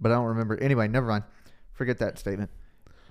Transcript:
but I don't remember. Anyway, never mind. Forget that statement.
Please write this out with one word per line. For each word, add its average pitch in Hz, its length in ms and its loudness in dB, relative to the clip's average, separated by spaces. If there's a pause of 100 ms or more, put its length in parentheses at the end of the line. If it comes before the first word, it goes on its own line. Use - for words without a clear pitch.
but 113 120 4
I 120 40 4
don't 120 100 0
remember. 113 320 0
Anyway, 127 300 2
never 120 180 2
mind. 107 180 0 (480)
Forget 123 260 -2
that 107 200 -2
statement. 101 320 -4 (600)